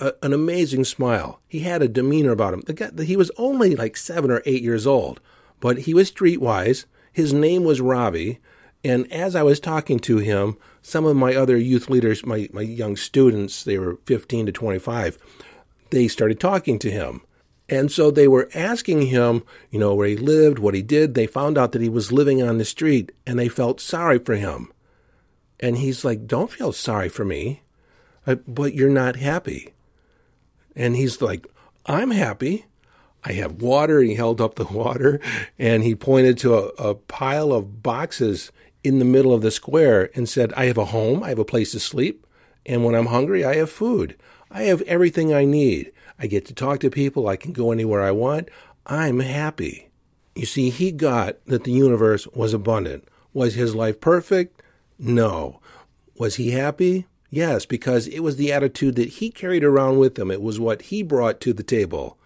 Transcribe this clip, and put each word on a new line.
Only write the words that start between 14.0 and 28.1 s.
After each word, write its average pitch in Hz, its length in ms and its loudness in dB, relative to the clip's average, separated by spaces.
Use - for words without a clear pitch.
fifteen 117 400 -2
to 101 60 -4
twenty-five, 101 640 -6
they 123 160 2
started 110 320 0
talking 175 400 0
to 104 120 -4
him. 69 320 -8
And 139 220 0
so 151 200 4
they 147 180 8
were 131 260 6
asking 175 520 0
him, 120 360 2
you 107 80 -6
know, 104 160 2
where 101 140 2
he 104 80 -2
lived, 151 420 4
what 101 160 2
he 98 80 -2
did. 147 320 2
They 113 120 2
found 143 300 -2
out 127 160 2
that 117 100 -2
he 117 60 0
was 110 240 -2
living 135 300 4
on 117 160 0
the 110 60 -2
street, 139 480 -2
and 123 120 -4
they 120 100 0
felt 123 320 -2
sorry 165 380 0
for 120 160 -2
him. 78 360 -6
And 120 200 -2
he's 131 260 -4
like, 113 220 -4
"Don't 135 240 -2
feel 190 220 -6
sorry 101 360 -4
for 104 160 -6
me, 95 380 -6